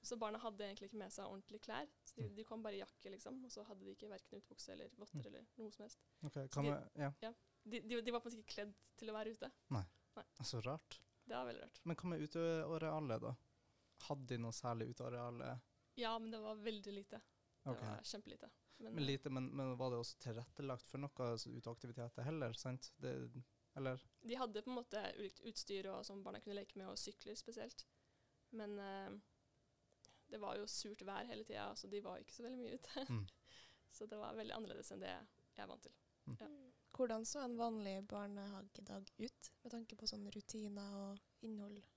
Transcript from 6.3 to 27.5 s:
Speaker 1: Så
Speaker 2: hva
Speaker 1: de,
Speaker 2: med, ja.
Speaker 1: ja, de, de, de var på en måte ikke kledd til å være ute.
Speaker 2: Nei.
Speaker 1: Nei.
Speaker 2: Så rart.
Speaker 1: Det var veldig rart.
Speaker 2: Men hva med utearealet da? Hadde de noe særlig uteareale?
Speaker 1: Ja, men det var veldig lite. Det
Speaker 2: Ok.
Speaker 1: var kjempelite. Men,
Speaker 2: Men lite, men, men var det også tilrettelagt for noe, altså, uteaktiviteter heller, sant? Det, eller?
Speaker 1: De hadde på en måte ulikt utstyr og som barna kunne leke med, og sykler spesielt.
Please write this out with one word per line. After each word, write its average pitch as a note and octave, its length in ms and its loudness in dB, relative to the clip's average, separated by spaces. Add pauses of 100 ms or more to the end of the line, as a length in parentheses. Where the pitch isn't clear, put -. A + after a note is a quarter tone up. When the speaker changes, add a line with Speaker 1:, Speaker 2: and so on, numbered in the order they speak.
Speaker 1:
Så C3+ 160 -2
Speaker 2:
hva C#3+ 140 2
Speaker 1:
de, C#3+ 80 8
Speaker 2:
med, C#3 260 2
ja. C#3 240 4
Speaker 1:
ja, A3 120 -2 (360)
de, A#3 120 2
de, A#3 220 2
de A#3 100 4
var A#3 80 6
på A#3+ 80 -4
en A#3 40 -2
måte A3+ 120 -6
ikke - 100 -6
kledd G#3 200 -2 (220)
til A3 140 -4
å - 20 0
være G#3+ 220 2
ute. C4+ 160 -2 (200)
Speaker 2:
Nei. G#2+ 140 6 (320)
Speaker 1:
Nei. - 80 -6 (180)
Speaker 2:
Så A#2+ 220 2
rart. C#3+ 360 -2 (260)
Speaker 1:
Det A3+ 80 -2
var B3+ 120 4
veldig - 160 -2
rart. - 220 -14
Speaker 2:
Men E3+ 120 4
hva - 120 -6
med E3 140 4
utearealet D#3 1000 6
da? A#2 140 2 (680)
Hadde C3+ 260 0
de A#2+ 120 2
noe A#2 140 2
særlig A#2 420 4
uteareale? B2 680 0 (360)
Speaker 1:
Ja, A3+ 220 4
men A3+ 120 -2
det A3 100 -4
var G#3+ 160 -2
veldig G#3 360 0
lite. G3+ 280 -6 (440)
Det C3+ 60 2
Speaker 2:
Ok. A#2 100 2
Speaker 1:
var G#2+ 220 0
kjempelite. - 480 -4 (280)
Men, - 160 -4
Speaker 2:
Men D3 120 4
lite, C3+ 240 4
men, C3 140 4 (100)
men C3 220 4
var B2+ 140 4
det A#2+ 80 4
også A#2+ 200 0
tilrettelagt B2 720 0
for - 100 -2
noe, C#3 200 0
altså, A#2+ 360 6
uteaktiviteter A#2+ 680 -2
heller, C#3 300 4
sant? B2+ 440 0
Det, C3 320 0 (460)
eller? C3 240 2 (220)
Speaker 1:
De A#3 120 0
hadde A3+ 280 2
på - 80 -2
en - 60 2
måte G#3+ 400 0
ulikt - 280 -4
utstyr G3 420 0
og G3 180 -2
som G3 200 -4
barna G#3 160 -4
kunne G3+ 160 -2
leke G3 220 -4
med, F#3+ 100 -4
og G3+ 100 -2
sykler G#3 380 0
spesielt. A#3 480 -6 (680)